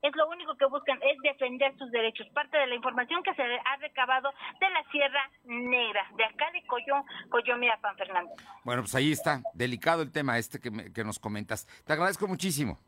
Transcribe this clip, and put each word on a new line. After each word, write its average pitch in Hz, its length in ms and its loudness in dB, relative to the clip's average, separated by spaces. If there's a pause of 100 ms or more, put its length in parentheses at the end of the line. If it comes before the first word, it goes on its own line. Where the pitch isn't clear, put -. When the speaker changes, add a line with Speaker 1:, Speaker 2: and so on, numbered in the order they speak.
Speaker 1:
Es 285 140 -2
lo 311 140 2
único 330 260 -8
que 277 100 2
buscan, 269 380 0
es 277 180 6
defender 269 560 2
sus 262 140 -10
derechos. 226 380 2
Parte 294 280 0
de 277 100 4
la 247 80 -2
información 247 460 0
que 370 120 0
se 277 100 0
ha 247 380 0
recabado 262 500 0 (300)
de 381 80 4
la 330 200 0
Sierra 277 400 2 (140)
Negra, 240 720 0
de 226 80 4
acá 285 280 -2
de 349 140 -8
Coyó-, 269 380 0 (260)
Coyomeapan, 240 680 0
Fernando. 180 340 -4 (320)
Speaker 2:
Bueno, 123 200 -2
pues 101 120 -4
ahí 139 160 4
está, 131 300 0 (120)
delicado 123 480 0
el 143 120 -6
tema 139 240 2
este - 240 -4
que 120 100 -6
me, 95 220 -10
que 113 100 -4
nos 104 160 -6
comentas. 104 480 -6 (160)
Te - 80 -2
agradezco 180 340 0
muchísimo. 156 640 -2